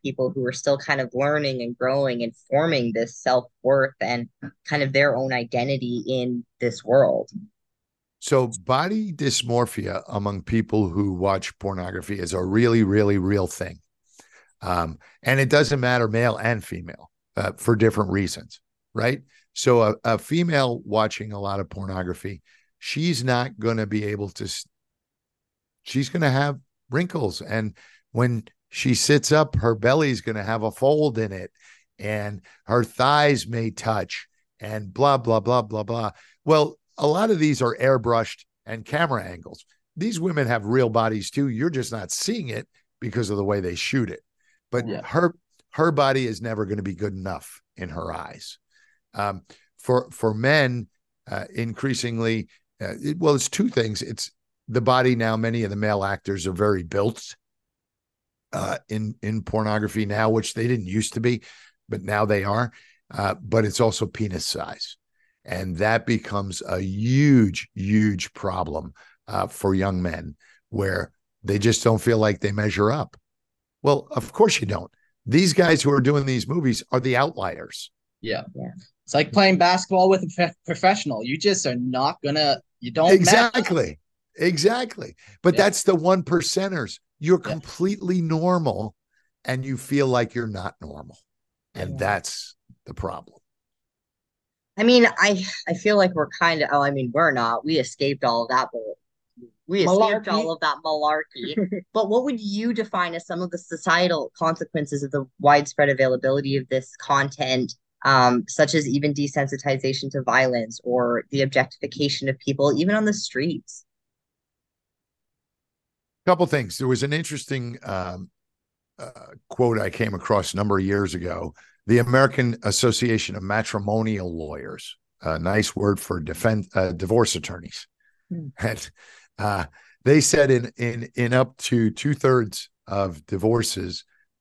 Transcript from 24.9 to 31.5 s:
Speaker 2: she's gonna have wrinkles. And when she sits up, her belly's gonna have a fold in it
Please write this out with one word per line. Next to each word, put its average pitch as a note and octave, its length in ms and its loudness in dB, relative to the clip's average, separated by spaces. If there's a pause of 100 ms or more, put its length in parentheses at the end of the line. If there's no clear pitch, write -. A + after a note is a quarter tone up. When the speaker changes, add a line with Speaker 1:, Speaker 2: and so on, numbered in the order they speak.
Speaker 2:
she's C#3 240 -4
gonna D#3+ 220 0
have C#3 280 0 (320)
wrinkles. D3 500 -2
And A2 360 -4 (340)
when A#2 340 0 (240)
she - 260 0
sits - 360 2
up, D3+ 260 4
her A2+ 200 2
belly's B2+ 460 2
gonna G#2+ 220 -6
have A2 200 -2
a G#2+ 80 -2
fold C#3+ 460 2
in A2 140 -2
it F#2 200 -12 (480)